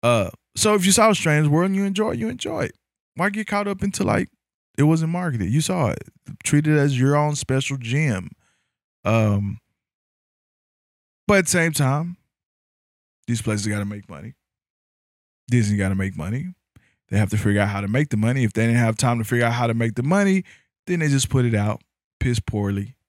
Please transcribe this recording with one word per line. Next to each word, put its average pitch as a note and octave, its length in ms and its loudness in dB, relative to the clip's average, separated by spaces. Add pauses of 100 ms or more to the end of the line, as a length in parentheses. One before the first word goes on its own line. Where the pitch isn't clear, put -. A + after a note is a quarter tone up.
Uh, A2+ 260 2 (240)
so G#3+ 200 2
if F#3 120 2
you G3 60 4
saw A3 200 6
Strange D3+ 360 2
World D#3+ 180 2
and G3 80 -2
you G3 100 0
enjoy G3 280 -2
it, A#3 80 -4
you A3+ 80 -4
enjoy - 380 -6
it. - 100 -10 (400)
Why F#3+ 140 0
get G3+ 180 -6
caught G3+ 180 -2
up G3 160 -6
into, G3 220 -2
like, - 240 0 (500)
it C#3 60 4
wasn't D#3+ 260 4
marketed? D3 400 -2
You C#3+ 100 2
saw E3 280 0
it. - 160 -4 (400)
Treat D3+ 240 2
it D3+ 100 4
as C#3 220 2
your C#3 160 4
own D3 180 0
special C3 420 -4
gem. A#2+ 540 -2 (760)
Um, G#2 540 0 (1700)
but G3+ 100 4
at F#3 60 2
the - 60 -4
same E3 220 2
time, D3+ 440 -2 (1120)
these A#2 140 -2
places G#2+ 280 -4
gotta G#2 160 -4
make G#2 240 -10
money. E2+ 260 -16 (1120)
Disney A2 280 2
gotta G2 180 0
make F#2+ 220 -4
money. B2+ 380 -6 (540)
They - 80 -2
have G#2 140 2
to G#2 80 -2
figure G2+ 220 2
out G2+ 80 2
how G2+ 120 -4
to G2+ 80 -6
make C#3 200 0
the A2 80 -2
money. A#2+ 260 0
If G#2+ 100 0
they A2+ 140 0
didn't A#2 120 2
have A2+ 180 2
time A#2+ 220 0
to A2 60 -2
figure A#2+ 220 0
out A#2 60 0
how A#2+ 160 0
to A2+ 60 0
make A#2 200 -2
the B2 80 -4
money, F#3+ 420 2 (440)
then F3+ 100 -2
they D#3 100 0
just C#3 220 0
put B2+ 140 2
it A#2 100 2
out, G#2 280 -2 (360)
piss A#2+ 220 0
poorly G2+ 560 -4 (120)